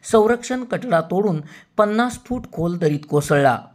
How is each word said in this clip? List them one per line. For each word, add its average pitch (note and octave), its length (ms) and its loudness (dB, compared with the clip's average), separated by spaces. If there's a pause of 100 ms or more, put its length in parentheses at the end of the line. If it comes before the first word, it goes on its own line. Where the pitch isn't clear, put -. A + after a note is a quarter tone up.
(120)
संरक्षण A#3+ 520 2
कठडा F#3+ 380 -2
तोडून F3 400 -2 (360)
पन्नास A3 480 0
फूट B3 260 -10
खोल F3 260 -4
दरीत D3+ 220 0 (100)
कोसळला. C#3 500 2 (160)